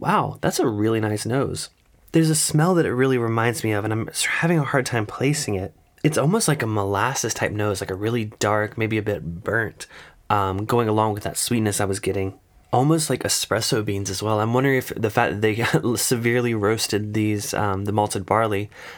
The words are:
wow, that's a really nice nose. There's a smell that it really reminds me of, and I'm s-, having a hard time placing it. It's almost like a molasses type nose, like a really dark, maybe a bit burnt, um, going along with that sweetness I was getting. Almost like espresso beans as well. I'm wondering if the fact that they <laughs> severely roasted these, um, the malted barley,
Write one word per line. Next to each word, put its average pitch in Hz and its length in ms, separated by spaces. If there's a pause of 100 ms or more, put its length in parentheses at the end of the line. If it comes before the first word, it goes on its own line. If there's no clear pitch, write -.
wow, 175 400
that's - 180
a 370 80
really 110 320
nice 107 260
nose. 113 460 (400)
There's 160 180
a 160 60
smell 156 400
that 160 120
it 90 60
really 131 260
reminds 113 440
me 110 80
of, 104 140
and 110 80
I'm 110 160
s-, - 160
having 170 340
a 143 60
hard 131 200
time 113 220
placing 135 480
it. 95 180 (320)
It's 151 140
almost 180 280
like 147 160
a 113 60
molasses 107 640
type - 160
nose, 104 300
like 98 100
a 95 60
really 110 300
dark, 107 520
maybe 110 180
a 107 60
bit 90 400
burnt, 107 460 (420)
um, 98 340
going 120 240
along 107 260
with 104 100
that - 120
sweetness 110 440
I 104 40
was 98 140
getting. 98 400 (340)
Almost 151 380
like 127 140
espresso 107 600
beans 101 240
as 95 140
well. 107 160
I'm 113 160
wondering 135 220
if 123 180
the 107 160
fact 110 220
that 104 80
they 110 240 (320)
<laughs> - 0
severely 120 580
roasted 104 580
these, 107 420
um, 101 320
the 101 60
malted 104 320
barley, 104 460 (280)